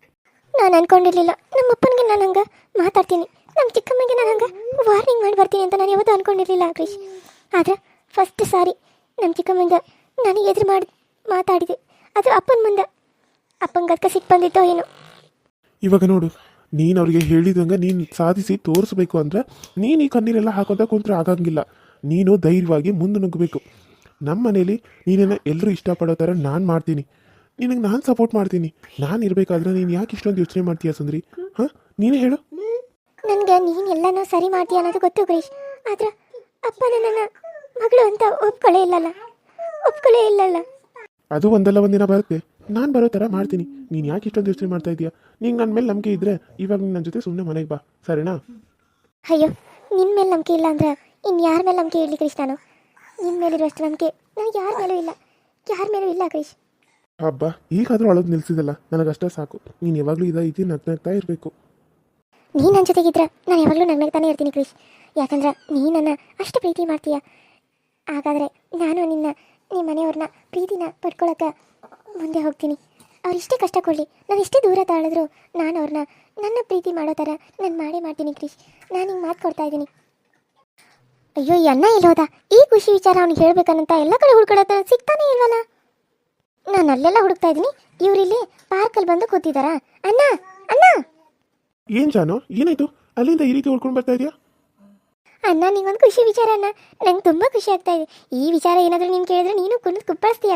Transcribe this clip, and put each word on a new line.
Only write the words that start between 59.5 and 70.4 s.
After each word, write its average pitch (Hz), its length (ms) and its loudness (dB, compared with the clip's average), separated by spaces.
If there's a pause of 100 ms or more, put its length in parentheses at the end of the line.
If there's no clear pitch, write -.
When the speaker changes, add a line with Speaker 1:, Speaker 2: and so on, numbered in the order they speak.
Speaker 2:
ನೀನ್ 170 180 0
ಯಾವಾಗ್ಲೂ 160 300 -2
ಇದ 165 160 -2
ರೀತಿ 160 240 -4
ನಗ್ನಗ್ತಾ 160 480 -6
ಇರ್ಬೇಕು. 170 300 -8 (1080)
Speaker 1:
ನೀನ್ 311 220 4
ನನ್ 370 140 2
ಜೊತೆಗಿದ್ರೆ 339 340 2 (240)
ನಾನ್ 359 140 2
ಯಾವಾಗ್ಲೂ 311 280 2
ನಗ್ನಗ್ತಾನೆ 311 400 0
ಇರ್ತೀನಿ 285 240 -4
ಕ್ರಿಶ್. 277 180 -4 (480)
ಯಾಕಂದ್ರೆ 285 300 -2 (240)
ನೀನ್ 285 220 0
ನನ್ನ 302 160 0 (300)
ಅಷ್ಟು - 200 -4
ಪ್ರೀತಿ 349 280 -2
ಮಾಡ್ತೀಯ. 302 260 -4 (920)
ಹಾಗಾದ್ರೆ 294 400 -4 (360)
ನಾನು 330 180 -2 (100)
ನಿನ್ನ, 311 160 -4 (460)
ನಿಮ್ 359 160 -4
ಮನೆಯವ್ರನ್ನ 311 380 -4 (260)